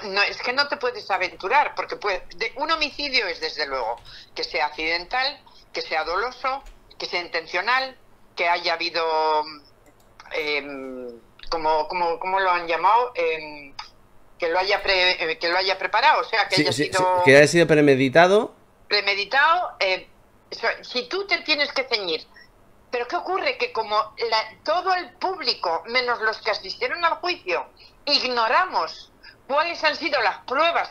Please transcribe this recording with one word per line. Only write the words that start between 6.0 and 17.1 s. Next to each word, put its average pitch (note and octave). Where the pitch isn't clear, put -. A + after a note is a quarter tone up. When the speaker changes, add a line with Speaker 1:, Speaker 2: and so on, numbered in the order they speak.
Speaker 1:
doloso, B3
que F3+
sea F3
intencional, F3+
que F3
haya F3
habido, E3
em, C#3
como, D#3
como, E3+
¿cómo F#3
lo F#3+
han E3+
llamado? G3+
Em, D#3
que E3+
lo F3
haya G3
pre-, F3+
eh, -
que E3+
lo F3
haya F#3+
preparado, A3
o -
sea, G#3
que F#3+
Speaker 2:
Sí, D#3
Speaker 1:
haya D3+
Speaker 2:
sí, B2
Speaker 1:
sido -